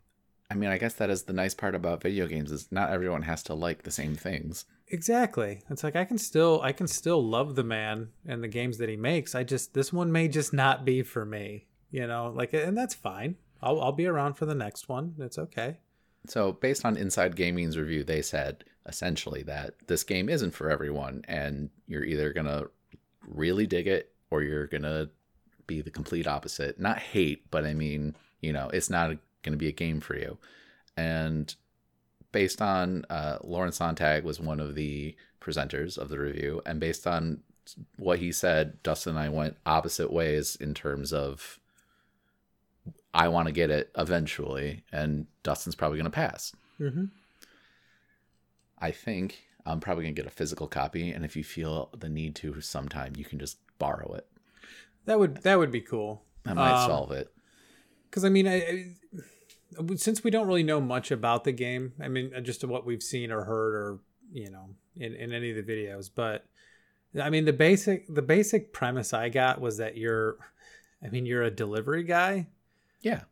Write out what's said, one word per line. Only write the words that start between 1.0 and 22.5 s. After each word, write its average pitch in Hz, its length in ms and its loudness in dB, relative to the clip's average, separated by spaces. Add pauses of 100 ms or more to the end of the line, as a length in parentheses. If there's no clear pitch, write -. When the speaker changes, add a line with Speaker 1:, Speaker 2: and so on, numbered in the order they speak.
Speaker 1:
is 95 120 0
the 92 100 -8
nice 92 220 0
part 95 220 -2
about 85 260 0
video 92 240 0
games, 76 240 -4
is 73 220 -8
not 92 180 0
everyone 90 320 0
has 82 220 -4
to 78 100 -6
like 82 300 -2
the - 80 -6
same 76 240 -2
things. - 480 -6 (240)
Speaker 2:
Exactly. 170 840 0
It's 143 140 -8
like, 151 100 -2
I 175 100 2
can 220 140 -2
still, 160 440 6
I 135 100 0
can 165 160 -2
still 165 360 2
love 127 300 2
the 131 80 2
man 110 460 -2 (180)
and 120 160 -6
the 117 60 -4
games 120 300 -2
that 113 100 -2
he 110 80 -4
makes. 139 400 0
I 123 80 0
just, 127 300 -4
this 135 180 2
one 175 180 2
may 165 160 4
just 147 260 0
not 135 320 4
be 127 180 4
for 113 220 -4
me, 104 420 -8 (260)
you 127 140 -2
know, 117 280 -4
like, 123 180 -2
and 165 240 2
that's 247 180 -2
fine. 107 420 -6 (260)
I'll, 151 180 2
I'll 131 120 2
be 165 140 0
around 147 280 0
for - 100 -2
the 151 120 -2
next 104 320 -6
one. 147 320 -4
It's 127 180 -8
okay. 156 380 -4 (500)
Speaker 1:
So 98 260 2
based 135 320 0
on 110 120 4
Inside 92 400 2
Gaming's 87 420 2
review, 78 240 0
they 76 200 0
said 71 420 -4 (220)
essentially 78 580 -4
that 73 300 -8 (120)
this 82 160 2
game 95 260 0
isn't 127 260 2
for 76 140 -2
everyone, 73 600 -2
and 71 420 -4 (160)
you're 76 180 -4
either 76 280 0
gonna 73 320 -2 (640)